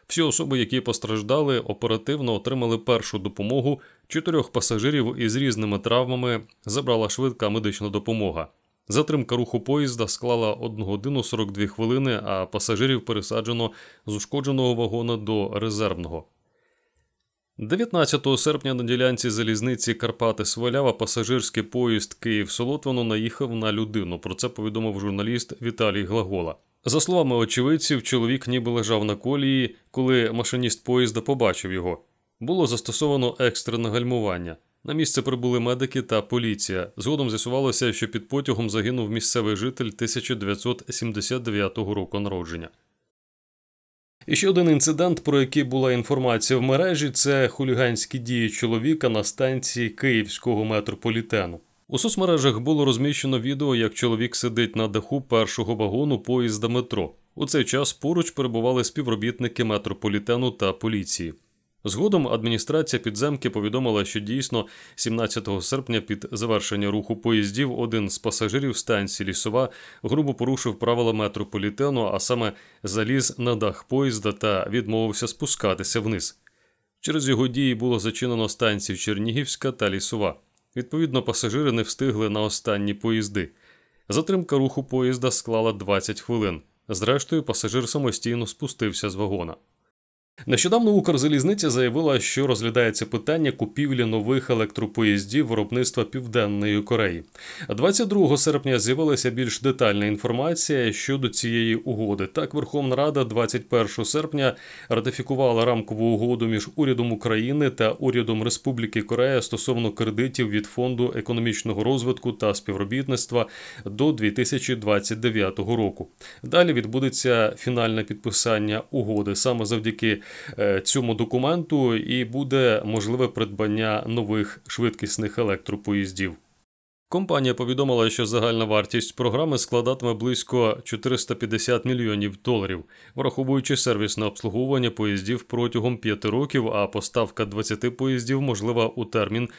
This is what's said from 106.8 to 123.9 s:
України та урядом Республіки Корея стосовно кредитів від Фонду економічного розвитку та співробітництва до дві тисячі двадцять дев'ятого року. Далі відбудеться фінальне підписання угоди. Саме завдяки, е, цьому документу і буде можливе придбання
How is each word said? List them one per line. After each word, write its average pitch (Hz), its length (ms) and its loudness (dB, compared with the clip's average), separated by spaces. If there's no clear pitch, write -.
України 120 580 0
та 113 220 2
урядом 117 520 0
Республіки 117 580 -2
Корея 120 400 2
стосовно 117 500 0
кредитів 113 580 0
від 107 160 0
Фонду 123 500 -2
економічного 113 680 -2
розвитку 123 480 0
та 107 220 0
співробітництва 113 920 -2
до 110 260 2
дві 110 200 2
тисячі 127 440 0
двадцять 104 440 0
дев'ятого 107 560 0
року. 107 320 -2
Далі 160 300 4
відбудеться 120 840 2
фінальне 113 460 0
підписання 107 800 0
угоди. 104 440 0
Саме 117 300 2
завдяки, 110 560 0
е, 98 220 2
цьому 120 320 2
документу 131 800 2
і 123 300 -2
буде 131 600 2
можливе 110 420 0
придбання 107 800 0